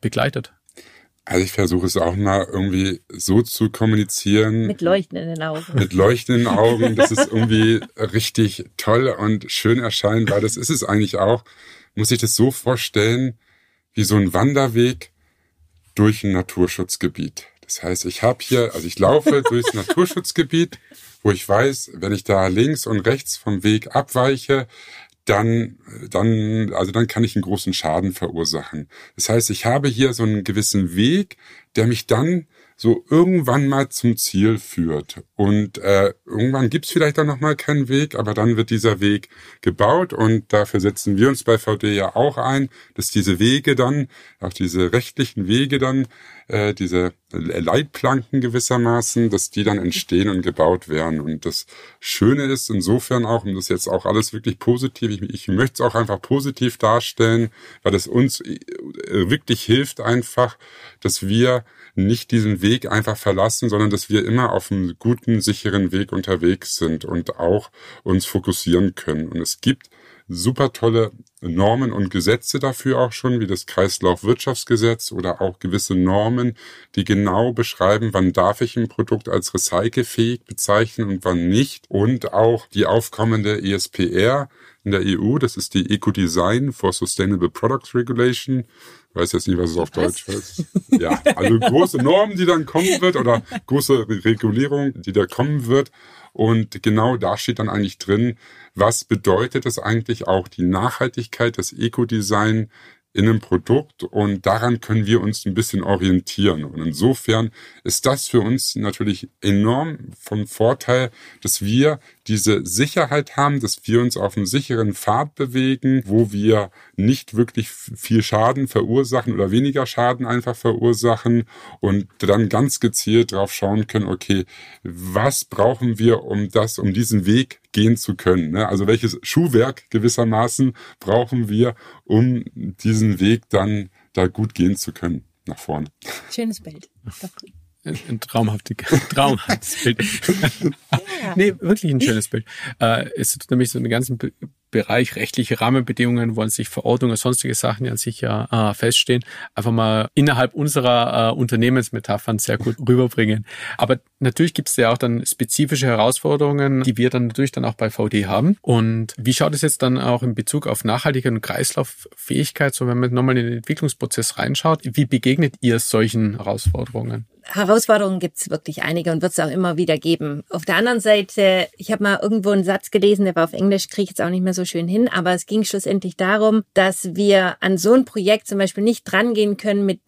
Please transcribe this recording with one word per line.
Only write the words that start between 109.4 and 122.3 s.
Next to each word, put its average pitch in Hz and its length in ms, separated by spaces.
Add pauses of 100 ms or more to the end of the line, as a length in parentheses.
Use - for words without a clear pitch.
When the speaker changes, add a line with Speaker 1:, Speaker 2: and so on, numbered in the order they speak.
Speaker 2:
enorm 117 760
von 107 300
Vorteil, 127 640 (320)
dass - 200
wir 131 360 (300)
diese 107 380
Sicherheit 143 720
haben, 143 240
dass - 280
wir 117 140
uns 123 160
auf 98 180
einem 101 80
sicheren 113 480
Pfad 123 420
bewegen, 131 680
wo 107 260
wir 104 400 (260)
nicht 110 380
wirklich 113 340
f-, - 280
viel 113 260
Schaden 120 460
verursachen 120 640
oder 95 180
weniger 135 360
Schaden 123 400
einfach 120 280
verursachen 117 920 (360)
und 98 260 (120)
dann 101 320